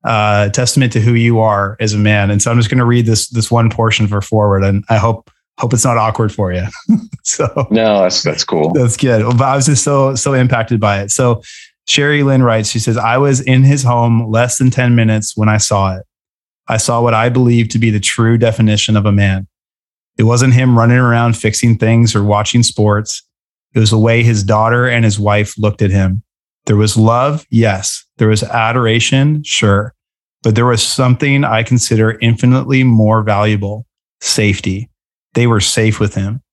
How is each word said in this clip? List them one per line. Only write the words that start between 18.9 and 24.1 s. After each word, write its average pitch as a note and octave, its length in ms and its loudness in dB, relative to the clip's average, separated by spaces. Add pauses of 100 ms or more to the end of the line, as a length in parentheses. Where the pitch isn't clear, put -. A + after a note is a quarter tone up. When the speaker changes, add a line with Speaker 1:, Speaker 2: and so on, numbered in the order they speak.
Speaker 1:
of G2+ 80 0
a G#2 80 2
man. F#2+ 340 0 (720)
It - 60 0
wasn't A#2+ 320 2
him B2 240 2
running A#2+ 180 4
around A#2 400 2
fixing A2+ 400 0
things A2+ 380 2
or G2+ 100 0
watching G#2 380 0
sports. G#2+ 600 -2 (520)
It - 60 2
was G#2+ 100 4
the A2+ 80 2
way A#2 240 2